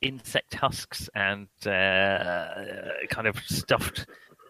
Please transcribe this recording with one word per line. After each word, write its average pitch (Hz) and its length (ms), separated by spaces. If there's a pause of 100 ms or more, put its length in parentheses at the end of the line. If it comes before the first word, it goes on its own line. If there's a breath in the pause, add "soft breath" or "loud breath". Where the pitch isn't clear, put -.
insect 135 540
husks - 600
and, 101 320 (180)
uh, 95 840 (640)
kind 113 180
of 101 180
stuffed - 600 (440 loud breath)